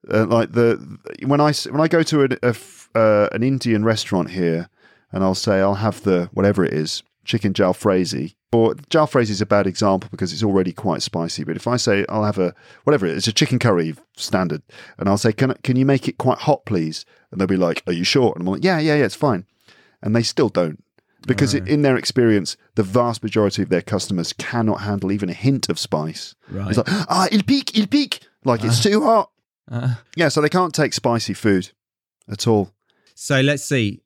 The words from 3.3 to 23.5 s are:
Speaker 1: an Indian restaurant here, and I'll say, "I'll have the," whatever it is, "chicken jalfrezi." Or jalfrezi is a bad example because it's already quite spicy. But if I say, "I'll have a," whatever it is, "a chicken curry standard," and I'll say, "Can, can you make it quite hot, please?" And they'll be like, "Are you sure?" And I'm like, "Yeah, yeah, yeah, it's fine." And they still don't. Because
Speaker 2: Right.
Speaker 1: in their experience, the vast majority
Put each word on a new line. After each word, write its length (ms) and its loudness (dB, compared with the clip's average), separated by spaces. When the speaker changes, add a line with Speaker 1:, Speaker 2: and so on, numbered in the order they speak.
Speaker 1:
an 100 -2
Indian 420 0
restaurant 460 0
here, 380 -2
and 140 -2
I'll 100 2
say, 260 0
"I'll 140 2
have 300 -4
the," 280 2
whatever 320 2
it 80 -2
is, 300 -4
"chicken 280 -2
jalfrezi." 840 0
Or 220 4
jalfrezi 560 0
is 100 -4
a 60 0
bad 200 2
example 440 0
because 220 -6
it's 120 -6
already 280 2
quite 300 -4
spicy. 420 -6
But 120 -6
if 100 -8
I 100 -2
say, 320 0
"I'll 160 -2
have 140 -2
a," 160 0
whatever 220 2
it 100 -2
is, 120 -2
"a 40 -2
chicken 260 2
curry 360 2
standard," 460 -2
and 100 0
I'll 100 2
say, 140 2
"Can, 300 0
can 140 0
you 80 4
make 240 2
it 100 -8
quite 200 0
hot, 280 0
please?" 380 -4
And 100 -8
they'll 80 2
be 80 2
like, 300 0
"Are 60 -2
you 120 -2
sure?" 320 2
And 100 -8
I'm 60 -2
like, 120 -4
"Yeah, 140 2
yeah, 160 2
yeah, 100 4
it's 120 -2
fine." 280 0
And 140 -2
they 60 4
still 260 0
don't. 340 -2
Because 280 2
Speaker 2:
Right. 140 -4
Speaker 1:
in 140 2
their 160 4
experience, 580 2
the 60 0
vast 400 0
majority 380 0